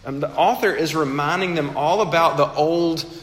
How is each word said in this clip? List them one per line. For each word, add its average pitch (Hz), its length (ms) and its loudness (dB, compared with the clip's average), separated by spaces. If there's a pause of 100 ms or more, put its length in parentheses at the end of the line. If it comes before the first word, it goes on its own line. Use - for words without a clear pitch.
Um, 139 140 -8
the 143 100 -4
author 202 420 2
is 151 240 -2
reminding 156 600 -2
them 143 200 -2
all 165 260 2
about 165 360 2
the 143 160 4
old, 165 500 0 (200)